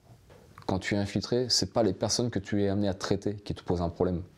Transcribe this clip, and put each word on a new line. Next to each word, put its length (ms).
Quand 140
tu 160
es 20
infiltré, 520
c'est 220
pas 120
les 100
personnes 380
que 80
tu 240
es 60
amené 180
à 60
traiter 420
qui 180
te 100
posent 180
un 80
problème. 340